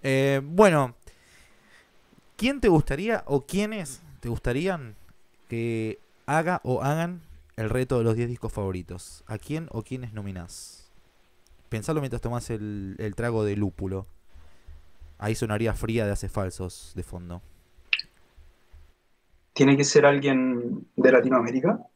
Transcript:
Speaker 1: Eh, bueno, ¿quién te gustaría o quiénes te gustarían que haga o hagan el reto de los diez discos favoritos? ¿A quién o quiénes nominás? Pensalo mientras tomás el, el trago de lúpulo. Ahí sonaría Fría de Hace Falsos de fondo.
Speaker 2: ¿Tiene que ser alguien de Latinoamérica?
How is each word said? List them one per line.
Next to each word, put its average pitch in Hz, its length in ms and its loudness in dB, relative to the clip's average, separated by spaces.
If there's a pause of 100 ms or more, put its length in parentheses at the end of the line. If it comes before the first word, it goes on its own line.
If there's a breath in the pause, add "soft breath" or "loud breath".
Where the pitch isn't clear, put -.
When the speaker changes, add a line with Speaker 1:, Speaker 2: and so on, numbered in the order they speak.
Speaker 1:
Eh, 135 400 2
bueno, 156 540 6 (1400 soft breath)
¿quién 262 240 -2
te 233 60 4
gustaría 175 600 4
o 135 200 0
quiénes 196 560 -4 (180)
te 120 80 -10
gustarían 127 680 -4 (520)
que 113 520 -4 (260)
haga 160 380 0
o - 180 -2
hagan 165 380 -2 (360)
el 110 140 -4
reto 127 280 0
de 113 60 2
los 113 120 2
diez 120 120 -2
discos 117 240 -8
favoritos? 92 760 -8
¿A 110 100 -8
quién 156 320 -8
o 113 140 -8
quiénes 123 280 -12
nominás? 98 760 -14 (760)
Pensalo 147 320 -2
mientras 123 220 -6
tomás 120 280 -6
el, 104 480 -8
el 104 160 -6
trago 113 300 -2
de 101 120 0
lúpulo. 95 500 -4 (1120)
Ahí 110 180 -2
sonaría 110 380 0
Fría 113 320 -2
de 101 60 0
Hace 98 160 -4
Falsos 92 680 -8
de 90 80 -8
fondo. 87 380 -12 (2000)
Speaker 2:
¿Tiene 139 240 6
que 143 80 2
ser 143 220 8
alguien 127 800 2 (100)
de 127 160 8
Latinoamérica? 127 680 4 (160)